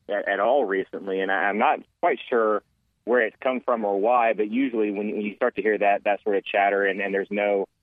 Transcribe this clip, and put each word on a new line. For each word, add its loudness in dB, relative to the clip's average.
at, -4
at 0
all 2
recently. -4
And -2
I, 0
I'm -2
not 0
quite 0
sure 0
where 2
it's -2
come -2
from -2
or 0
why, 4
but -2
usually 0
when, -4
when -4
you -6
start -2
to -4
hear 0
that, 2
that 0
sort 0
of -2
chatter 2
and, -2
and -4
there's -2
no 0